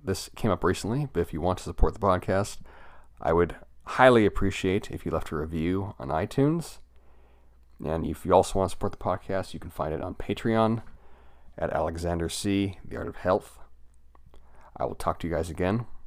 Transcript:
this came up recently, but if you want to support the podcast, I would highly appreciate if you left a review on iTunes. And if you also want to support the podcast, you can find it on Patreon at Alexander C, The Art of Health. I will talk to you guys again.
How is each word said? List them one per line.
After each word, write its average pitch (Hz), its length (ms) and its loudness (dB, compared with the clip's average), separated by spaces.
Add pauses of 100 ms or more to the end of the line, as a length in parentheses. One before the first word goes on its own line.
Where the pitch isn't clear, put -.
this - 340 -4
came 110 160 2
up 87 120 0
recently, 120 480 0
but 85 100 0
if - 120 -2
you 78 80 -4
want 90 160 2
to - 60 -12
support 80 300 4
the - 60 -14
podcast, 95 580 2 (640)
I - 140 2
would 85 220 4 (280)
highly 120 440 8
appreciate 95 640 0
if - 140 -8
you 85 60 -2
left 80 200 -2
a 82 40 -6
review 85 640 -2
on - 120 -10
iTunes. 151 680 0 (1040)
And 82 220 -2
if 78 200 -6
you 90 80 4
also 95 260 6
want 95 100 2
to - 40 -4
support 101 180 -2
the - 80 -12
podcast, 95 560 -4
you - 40 -8
can 82 120 -12
find 78 220 -4
it 69 80 -6
on - 120 -8
Patreon 113 680 0 (760)
at 82 140 -2
Alexander 82 580 -2
C, 98 560 -2
The 110 100 -10
Art - 120 -8
of - 100 -10
Health. - 400 0 (1200)
I 64 60 0
will - 100 -4
talk - 240 -2
to 87 80 -4
you 80 60 -2
guys 80 160 -2
again. 92 360 0 (220)